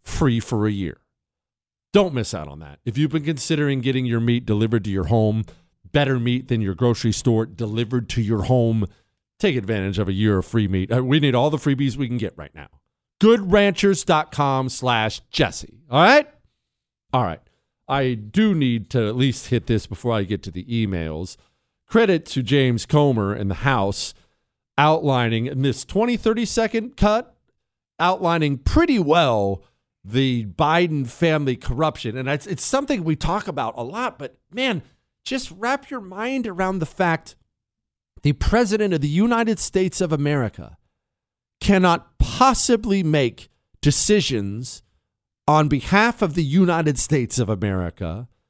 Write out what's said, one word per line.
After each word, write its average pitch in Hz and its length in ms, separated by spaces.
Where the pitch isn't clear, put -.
free 123 360
for 107 280
a 107 40
year. 98 260
Don't 190 220
miss 113 220
out 78 120
on 71 120
that. 76 260
If 120 140
you've 147 120
been 156 120
considering 147 580
getting 127 240
your 117 140
meat 120 260
delivered 107 380
to 101 80
your 95 140
home, 107 400
better 135 280
meat 123 300
than 117 120
your 98 140
grocery 117 380
store 113 340
delivered 117 640
to 120 120
your 107 220
home, 113 420
take 175 160
advantage 98 420
of 98 120
a 98 40
year 104 240
of 90 80
free 110 220
meat. 92 240
Uh, 123 120
we 139 180
need 135 140
all 127 140
the 151 80
freebies 135 380
we 139 120
can 120 100
get 107 200
right 73 160
now. 147 140
Good 208 300
ranchers 202 520
dot 156 280
com 135 360
slash 117 600
Jesse. - 500
All 127 120
right? 277 260
All 127 100
right. 82 180
I 139 260
do 120 400
need 123 360
to 113 180
at 110 80
least 127 320
hit 120 200
this 110 200
before 117 260
I 107 100
get 95 200
to 95 80
the 92 140
emails. 92 720
Credit 196 380
to - 180
James 127 420
Comer 123 480
and 101 160
the 95 60
House 113 580
outlining 131 680
in 131 160
this 135 240
twenty, 233 320
thirty-second 226 800
cut, 214 400
outlining 170 580
pretty 233 420
well 131 640
the 120 420
Biden 151 600
family 147 480
corruption. 123 640
And 131 100
it's, 143 180
it's 175 200
something 269 380
we 156 120
talk 185 320
about 127 300
a 120 60
lot, 208 360
but - 180
man, 233 300
just - 260
wrap 240 400
your 254 120
mind 220 440
around 190 320
the 160 80
fact 170 500
the 143 120
president 208 600
of 156 80
the 147 60
United 220 500
States - 440
of 160 120
America 139 640
cannot 185 600
possibly 226 840
make 147 480
decisions 127 1000
on 151 200
behalf 196 540
of 156 140
the 170 80
United 160 560
States 127 400
of 107 100
America 95 800